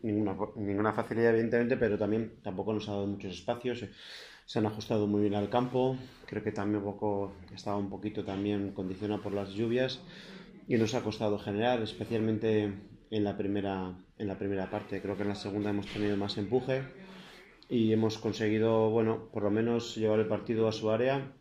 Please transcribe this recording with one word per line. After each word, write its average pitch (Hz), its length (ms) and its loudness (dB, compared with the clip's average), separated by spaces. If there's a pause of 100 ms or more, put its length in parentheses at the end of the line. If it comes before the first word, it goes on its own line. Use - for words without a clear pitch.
ninguna, 104 320 0 (220)
ninguna 101 360 0
facilidad, 117 380 2
evidentemente, 117 460 2
pero 107 200 2
también 107 360 0 (100)
tampoco 98 300 -4
nos 104 160 -2
ha 104 40 -4
dado 101 140 0
muchos 98 260 -6
espacios. 120 520 -4 (600)
Se - 140 -2
han 110 60 4
ajustado 107 420 0
muy 104 140 4
bien 101 140 4
al 101 140 0
campo, 127 460 2 (300)
creo 104 180 -6
que 110 80 -2
también 104 320 0
un 101 80 -2
poco, 98 420 -2 (200)
estaba 101 240 -4
un 101 120 -2
poquito 98 360 -6
también 101 480 -2
condicionado 98 480 -4
por 101 100 -4
las 98 200 -2
lluvias 120 500 0 (680)
y 131 80 2
nos 113 200 4
ha 120 60 2
costado 107 380 0
generar, 113 420 0
especialmente 110 920 2 (380)
en 107 120 0
la 101 140 0
primera, 98 560 -2 (240)
en 110 100 -4
la 95 100 -4
primera 98 320 -2
parte. 104 320 -6
Creo 98 140 -4
que 95 60 -6
en 104 80 0
la 101 60 -2
segunda 101 340 -2
hemos 101 180 -2
tenido 104 300 0
más 98 200 -4
empuje 127 460 0 (880)
y 110 240 4
hemos 110 240 2
conseguido, 110 720 4
bueno, 113 420 2
por 107 120 -2
lo 101 80 2
menos 117 440 2
llevar 110 240 4
el 107 80 2
partido 110 400 2
a 110 40 4
su 107 180 -2
área 131 520 2